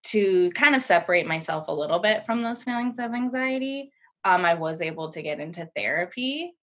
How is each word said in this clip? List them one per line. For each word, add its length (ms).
to 480
kind 220
of 80
separate 440
myself 420
a 60
little 240
bit 280
from 160
those 200
feelings 360
of 140
anxiety. 760
Um, 200
I 100
was 260
able 320
to 100
get 180
into 360
therapy 760